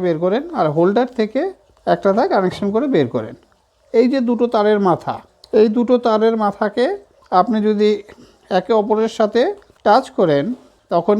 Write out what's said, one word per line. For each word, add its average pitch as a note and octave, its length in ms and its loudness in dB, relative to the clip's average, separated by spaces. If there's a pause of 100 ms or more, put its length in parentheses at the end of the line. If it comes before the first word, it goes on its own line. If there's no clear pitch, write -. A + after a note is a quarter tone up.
বের E3 180 0
করেন, G#3 180 0 (160)
আর E3+ 80 2 (100)
হোল্ডার G3+ 320 2 (100)
থেকে A3 220 -2 (540)
একটা G3 220 0
তার D4+ 180 0
কানেকশন G3 400 -2
করে B3+ 200 -2
বের C#3 200 2
করেন। A2+ 220 -8 (580)
এই A#3+ 180 4
যে C4+ 60 0 (100)
দুটো A#3+ 160 0 (100)
তারের G#3+ 240 2 (100)
মাথা, D3 260 -2 (460)
এই A3+ 160 4
দুটো A#3+ 180 0 (120)
তারের A3 280 2 (100)
মাথাকে G#3 420 -2 (540)
আপনি A3 160 0 (120)
যদি G#3 220 2 (680)
একে F#3 220 -2
অপরের A3 380 -2
সাথে A3+ 240 0 (440)
টাচ A#3 180 4 (140)
করেন D3+ 260 2 (480)
তখন F3 280 0